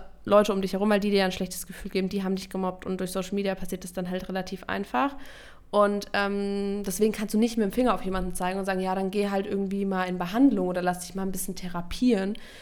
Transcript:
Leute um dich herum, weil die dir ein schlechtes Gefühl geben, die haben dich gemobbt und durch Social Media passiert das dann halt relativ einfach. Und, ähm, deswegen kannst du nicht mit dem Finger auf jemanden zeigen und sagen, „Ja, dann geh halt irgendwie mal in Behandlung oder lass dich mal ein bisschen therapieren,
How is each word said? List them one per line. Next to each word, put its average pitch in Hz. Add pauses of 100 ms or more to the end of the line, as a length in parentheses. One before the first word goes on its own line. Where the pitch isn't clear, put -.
(240)
Leute 208
um 190
dich 190
herum, 202
weil 208
die 202
dir 196
ein 185
schlechtes -
Gefühl -
geben, 185
die 196
haben 190
dich 190
gemobbt 185
und 190
durch 180
Social 190
Media 196
passiert 190
das 190
dann 180
halt 185
relativ 185
einfach. 247 (560)
Und, 202
ähm, 202
deswegen 208
kannst 208
du 220
nicht 226
mit 220
dem 190
Finger 247
auf 180
jemanden 185
zeigen 185
und 190
sagen, 190
„Ja, 185
dann 190
geh 202
halt 196
irgendwie 196
mal 185
in 180
Behandlung 196
oder 180
lass 180
dich -
mal 190
ein 190
bisschen 190
therapieren, 190 (240)